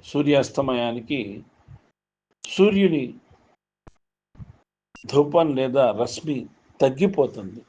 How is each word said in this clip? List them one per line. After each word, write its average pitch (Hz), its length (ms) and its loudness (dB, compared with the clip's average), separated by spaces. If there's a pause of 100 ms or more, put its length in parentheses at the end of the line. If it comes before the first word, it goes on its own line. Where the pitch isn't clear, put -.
(100)
సూర్యాస్తమయానికి 135 1080 0 (1200)
సూర్యుని 190 600 2 (2000)
ధూపం 147 360 4 (100)
లేదా 131 260 2 (160)
రశ్మి 135 380 -6 (440)
తగ్గిపోతుంది. 131 880 -2